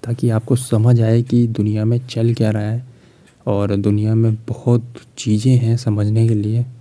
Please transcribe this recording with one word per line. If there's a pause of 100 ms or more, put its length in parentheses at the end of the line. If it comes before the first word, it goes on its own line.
ताकि
आपको
समझ
आए
कि
दुनिया
में (100)
चल
क्या
रहा
है (600)
और
दुनिया
में (140)
बहुत (340)
चीज़ें
हैं
समझने
के
लिए। (140)